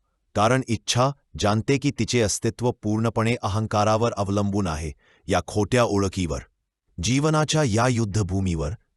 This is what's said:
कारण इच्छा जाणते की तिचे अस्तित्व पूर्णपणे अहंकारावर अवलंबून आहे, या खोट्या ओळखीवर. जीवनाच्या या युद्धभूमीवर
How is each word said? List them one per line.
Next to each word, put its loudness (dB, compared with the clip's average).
कारण 4
इच्छा 0
जाणते 2
की 0
तिचे 0
अस्तित्व -2
पूर्णपणे 0
अहंकारावर 0
अवलंबून 0
आहे, -6
या 0
खोट्या 0
ओळखीवर. -2
जीवनाच्या 2
या 2
युद्धभूमीवर -2